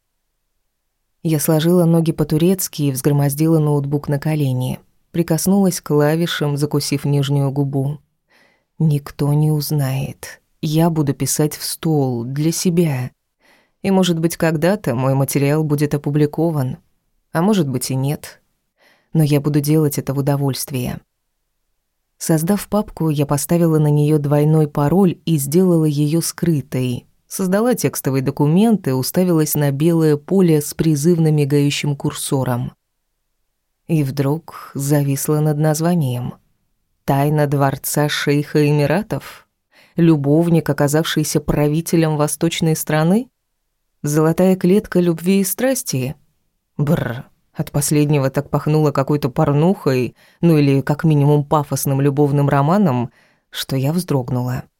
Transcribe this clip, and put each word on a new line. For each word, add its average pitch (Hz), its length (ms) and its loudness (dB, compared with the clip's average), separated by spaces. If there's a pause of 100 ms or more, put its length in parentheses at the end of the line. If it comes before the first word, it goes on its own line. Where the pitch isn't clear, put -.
(1200)
Я 160 180 0
сложила 165 460 2
ноги 165 260 2
по-турецки 160 680 -2
и 139 100 0
взгромоздила 143 680 0
ноутбук 147 500 -2
на 143 100 -2
колени. 135 640 -2 (300)
Прикоснулась 175 720 0
к - 60 -18
клавишам, 147 720 0
закусив 147 480 -2
нижнюю 143 460 0
губу. 139 480 -4 (800)
Никто 147 540 -2
не 151 180 2
узнает. 143 920 -4 (180)
Я 160 300 2
буду 147 240 0
писать 151 420 -2
в - 80 -12
стол, 131 600 -2
для 147 280 -2
себя. 165 600 -2 (680)
И, 196 100 -2
может 180 280 2
быть, 165 180 -2
когда-то 165 580 0
мой 131 200 0
материал 139 500 0
будет 147 300 0
опубликован. 147 840 -2 (560)
А 160 80 -2
может 190 260 2
быть 127 240 -6
и 131 40 -4
нет. 135 480 -6 (720)
Но 160 100 2
я 143 180 2
буду 147 200 0
делать 147 380 0
это 131 160 -4
в 139 40 -2
удовольствие. 135 800 -4 (1200)
Создав 165 500 0
папку, 202 420 -4
я 151 160 0
поставила 160 520 0
на 151 100 2
неё 147 300 2
двойной 147 500 2
пароль 151 560 2
и 165 140 0
сделала 160 460 2
её 151 360 0
скрытой. 131 840 -4 (200)
Создала 202 480 0
текстовый 135 480 -2
документ 165 680 2
и 131 40 0
уставилась 156 640 0
на 143 160 0
белое 156 460 2
поле 160 440 2
с - 140 -8
призывно 160 560 2
мигающим 143 640 0
курсором. 135 800 -4 (1120)
И 160 160 0
вдруг 139 720 -6
зависла 143 640 0
над 151 180 0
названием. 151 760 -2 (720)
«Тайна 147 420 0
дворца 139 600 -2
шейха 147 600 0
Эмиратов? 147 800 -2 (500)
Любовник, 165 720 4
оказавшийся 147 720 0
правителем 156 760 0
восточной 160 600 0
страны? 170 540 0 (720)
Золотая 160 540 2
клетка 185 440 0
любви 175 400 0
и 190 40 -2
страсти?» 185 720 -4 (600)
Бррр. 139 480 -2 (340)
От - 140 -8
последнего 147 580 0
так - 200 -6
пахнуло 151 420 0
какой-то 143 380 -2
порнухой, 143 840 0 (260)
ну 165 180 4
или 139 220 4
как 147 220 -2
минимум 147 420 4
пафосным 139 560 -2
любовным 143 480 2
романом, 143 640 2 (400)
что - 240 -8
я 135 180 -2
вздрогнула. 127 720 -4 (180)